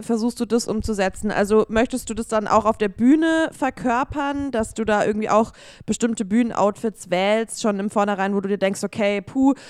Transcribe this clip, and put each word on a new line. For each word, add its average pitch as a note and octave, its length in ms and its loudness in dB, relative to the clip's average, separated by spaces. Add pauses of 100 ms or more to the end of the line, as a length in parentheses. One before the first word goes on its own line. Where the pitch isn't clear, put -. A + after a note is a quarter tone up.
versuchst A#3 380 -2
du A#3+ 60 0
das A3+ 220 0
umzusetzen? G#3 600 -2
Also G#3+ 400 2
möchtest A#3+ 400 -2
du A3 60 -8
das A3 120 -6
dann G#3+ 200 -2
auch G#3 180 4
auf A3 140 2
der G#3 100 0
Bühne D#4+ 640 2
verkörpern, C#4 960 -4
dass A3 240 -4
du A3 100 -6
da G#3 220 2
irgendwie G#3+ 240 -2
auch A3 220 2 (340)
bestimmte A3+ 400 -2
Bühnenoutfits G#3 840 0
wählst, G#3 500 0
schon G#3 180 0
im G3+ 120 -4
Vornherein, G3+ 420 0
wo G3 80 0
du G3 80 -6
dir G3+ 80 0
denkst, F#3+ 260 -2
okay, G3+ 380 -2
puh, C4+ 320 2 (160)